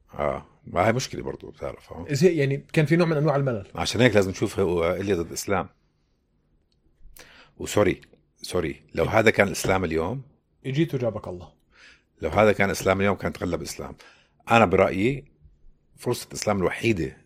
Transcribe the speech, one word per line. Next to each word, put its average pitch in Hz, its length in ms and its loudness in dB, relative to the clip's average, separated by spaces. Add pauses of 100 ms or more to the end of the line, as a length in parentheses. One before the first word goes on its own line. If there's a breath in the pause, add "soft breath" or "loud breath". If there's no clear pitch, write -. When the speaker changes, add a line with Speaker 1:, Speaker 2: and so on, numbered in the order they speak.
(140)
Speaker 1:
آه، 71 320 -4 (200)
ما 92 220 0
هي 113 40 4
مشكلة - 300 -6
برضو، 67 280 -12
بتعرف، - 420 -14
ها؟ 95 220 -10
Speaker 2:
زي، 170 220 4
يعني، 139 360 -2
كان 156 140 2
في 160 100 2
نوع 175 100 4
من 160 100 0
أنواع 143 200 2
الملل. 123 380 -2
Speaker 1:
عشان 82 260 -2
هيك 117 140 6
لازم 95 160 4
نشوف 98 300 -4
هو 87 320 0
إليا 98 220 -2
ضد 85 180 -4
إسلام. 92 360 -4 (1900 soft breath)
وسوري، 95 420 0 (360)
سوري، - 460 -6 (120)
لو 82 100 2
هذا 110 260 4
كان 101 180 4
إسلام 92 360 -2
اليوم، 85 380 -4 (440)
Speaker 2:
إجيت 143 280 -2
وجابك 113 340 -6
الله. 87 240 -14 (720 soft breath)
Speaker 1:
لو 80 80 -2
هذا 104 220 6
كان 98 180 2
إسلام 95 300 0
اليوم 98 160 2
كان 85 160 -4
تغلب 85 300 -4
إسلام. - 320 -12 (560 soft breath)
أنا 117 140 8
برأيي 95 600 2 (720)
فرصة - 360 -6
إسلام 101 260 -2
الوحيدة 87 680 -2